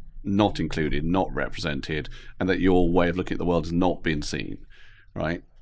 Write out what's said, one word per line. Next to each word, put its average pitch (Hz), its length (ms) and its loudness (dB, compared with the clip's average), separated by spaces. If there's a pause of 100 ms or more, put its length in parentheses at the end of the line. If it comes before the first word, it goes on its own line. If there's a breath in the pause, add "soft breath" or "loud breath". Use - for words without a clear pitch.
(240)
not 98 360 2
included, 73 440 0
not 85 300 0
represented, 73 760 -4 (300 loud breath)
and 92 100 0
that 92 100 2
your 90 300 6
way 87 200 4
of 87 80 -2
looking 87 180 -2
at - 40 -4
the 85 60 -2
world 85 200 2
has 85 80 -4
not 87 300 2
been 76 180 0
seen, - 360 -6 (560 soft breath)
right? 82 300 -4 (180)